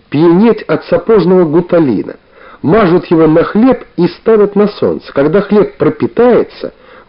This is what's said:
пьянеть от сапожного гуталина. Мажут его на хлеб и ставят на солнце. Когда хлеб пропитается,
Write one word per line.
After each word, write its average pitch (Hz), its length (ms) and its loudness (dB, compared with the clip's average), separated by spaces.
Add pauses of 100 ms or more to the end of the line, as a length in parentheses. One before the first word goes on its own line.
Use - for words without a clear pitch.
пьянеть 175 540 2
от - 220 -6
сапожного 180 580 0
гуталина. 156 720 -2 (460)
Мажут 175 460 0
его 160 200 2
на 160 160 2
хлеб 240 400 0 (140)
и 175 100 0
ставят 208 480 0
на 208 120 2
солнце. - 460 -6
Когда 156 280 0
хлеб - 360 0
пропитается, - 960 -2 (360)